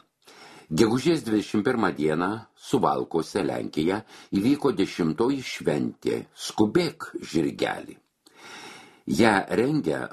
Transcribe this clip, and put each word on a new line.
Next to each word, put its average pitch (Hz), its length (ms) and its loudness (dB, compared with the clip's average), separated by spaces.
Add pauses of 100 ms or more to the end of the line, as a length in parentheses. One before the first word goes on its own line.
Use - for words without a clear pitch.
(720)
Gegužės 127 500 2
dvidešimt 107 460 0
pirmą 113 260 2
dieną 78 340 0 (280)
Suvalkuose, 80 880 0
Lenkija, 73 540 -2 (300)
įvyko 131 440 2
dešimtoji 92 720 0
šventė 64 680 -2 (160)
Skubėk, - 880 -2
žirgeli. 64 800 -4 (1080)
Ją 104 280 4 (140)
rengia 90 640 0